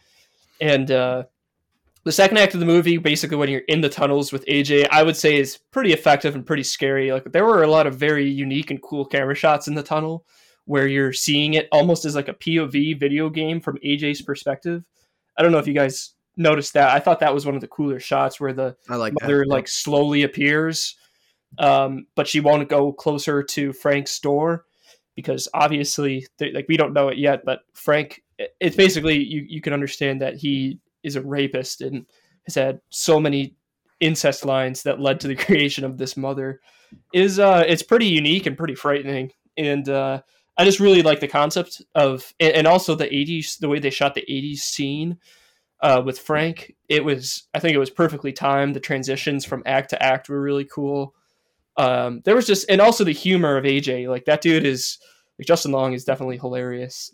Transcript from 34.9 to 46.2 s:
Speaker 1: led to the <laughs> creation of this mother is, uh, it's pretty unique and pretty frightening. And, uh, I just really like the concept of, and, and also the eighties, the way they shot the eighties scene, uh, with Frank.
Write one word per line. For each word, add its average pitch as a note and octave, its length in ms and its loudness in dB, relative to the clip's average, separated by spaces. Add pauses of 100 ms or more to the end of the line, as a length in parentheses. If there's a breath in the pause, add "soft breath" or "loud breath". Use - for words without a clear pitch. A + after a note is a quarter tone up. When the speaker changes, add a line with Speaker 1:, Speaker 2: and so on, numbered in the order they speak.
Speaker 1:
led C3+ 180 0
to D3 80 -8
the C3+ 100 -4
<laughs> - 80 -6
creation C#3+ 400 2
of C3 140 -8
this C3 180 -8
mother C3+ 440 -8 (520 soft breath)
is, F#3+ 280 2
uh, F#3 260 6
it's E3 160 0
pretty A3+ 240 2
unique E3 400 2
and C#3 100 -6
pretty D#3 200 -8
frightening. C#3 560 -4 (240)
And, C#3+ 320 -4
uh, C3+ 340 -2 (340)
I F3 80 4
just G3 140 4
really F#3+ 240 6
like D3+ 160 2
the C#3+ 80 -4
concept D3+ 560 -2 (140)
of, C3+ 420 0
and, D#3 140 4
and D#3 160 4
also F3+ 260 4
the D#3+ 180 -4
eighties, D3+ 440 -4
the D3+ 120 -4
way D3 120 0
they C#3+ 100 -2
shot C#3 240 -2
the - 80 -6 (100)
eighties C#3 300 -8
scene, D3+ 560 -6 (600 soft breath)
uh, C3 240 4
with C3 140 -6
Frank. D#3 560 -4 (140)